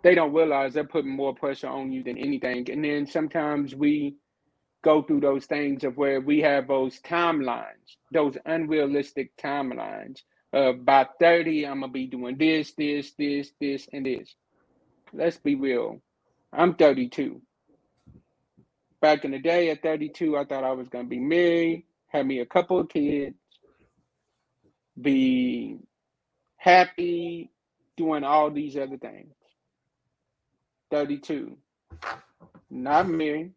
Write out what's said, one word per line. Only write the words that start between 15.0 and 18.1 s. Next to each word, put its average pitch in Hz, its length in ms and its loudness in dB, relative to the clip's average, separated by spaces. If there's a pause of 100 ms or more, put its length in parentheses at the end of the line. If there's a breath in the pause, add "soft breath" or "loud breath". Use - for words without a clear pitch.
Let's 165 260 -2
be 143 180 0
real. 120 440 -2 (520)
I'm 175 240 2
thirty-two. 131 680 2 (1600)